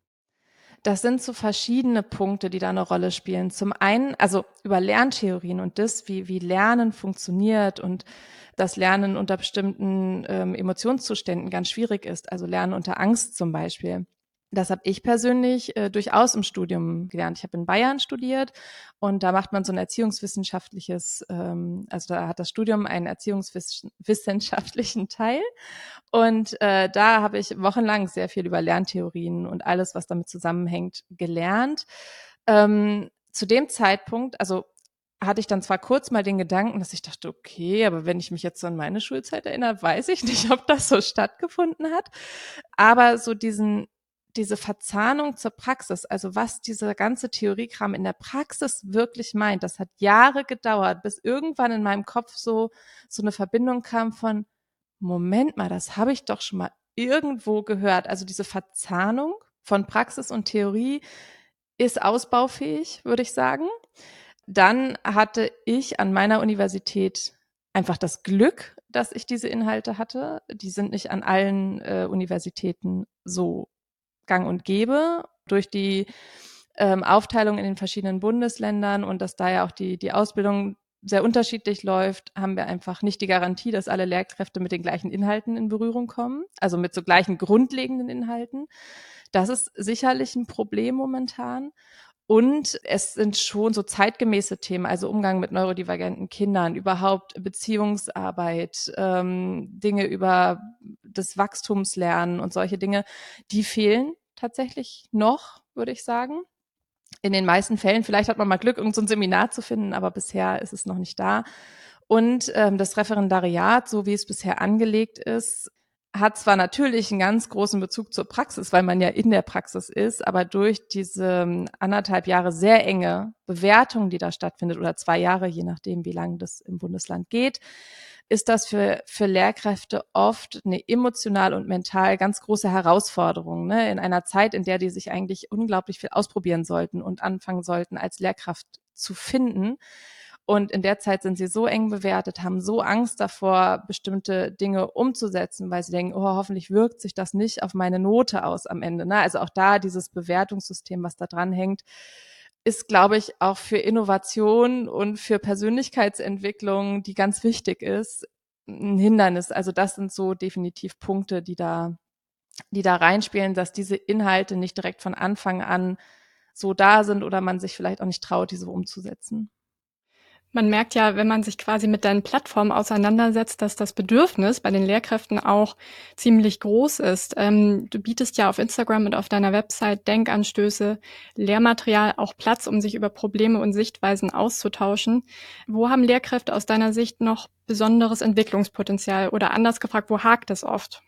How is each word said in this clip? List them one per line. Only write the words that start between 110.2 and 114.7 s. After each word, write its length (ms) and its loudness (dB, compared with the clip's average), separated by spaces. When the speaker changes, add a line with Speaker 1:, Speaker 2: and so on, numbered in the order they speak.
Speaker 1:
ist 100 -12
es 140 -10
noch 120 -6
nicht 220 -8
da. 240 0
Und, 480 2
ähm, 240 4
das 180 -2
Referendariat, 920 2
so 180 -4
wie 80 0
es 120 -4
bisher 340 -4
angelegt 580 2